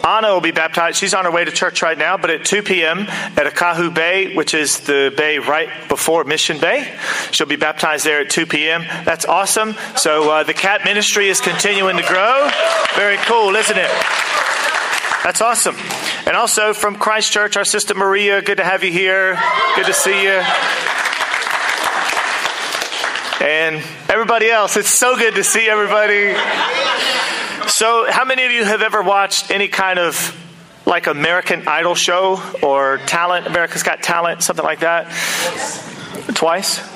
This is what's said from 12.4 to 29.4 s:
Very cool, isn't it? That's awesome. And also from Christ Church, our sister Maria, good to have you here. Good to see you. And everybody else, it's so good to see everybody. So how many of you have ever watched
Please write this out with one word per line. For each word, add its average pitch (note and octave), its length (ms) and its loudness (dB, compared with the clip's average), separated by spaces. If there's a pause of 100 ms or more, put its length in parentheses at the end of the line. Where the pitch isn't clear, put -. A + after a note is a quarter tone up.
Very G3+ 220 2
cool, G#3+ 380 2
isn't G#3 220 0
it? D#3 120 0 (1300)
That's F3 160 0
awesome. A3 360 0 (500)
And E3 100 0
also G#3+ 380 2
from G#3 220 -2
Christ G#3+ 360 0
Church, G#3 240 2
our G3+ 80 0
sister G3+ 300 -2
Maria, G3 480 2
good G3+ 160 0
to F#3 60 0
have F#3 200 0
you F3+ 80 0
here. F#3+ 480 2 (360)
Good F#3+ 100 2
to F#3 80 0
see G3 300 2
you. F#3+ 180 2 (3000)
And D#3 420 0 (280)
everybody A3 400 2
else, G#3+ 260 2
it's G3+ 220 2
so B3+ 180 2
good A3 200 2
to G3 80 0
see A3 240 2
everybody. G#3 680 2 (1300)
So A3+ 420 2
how B3 140 2
many B3+ 200 0
of B3 60 2
you A#3 140 2
have G#3 180 2
ever G#3+ 200 0
watched G3 500 0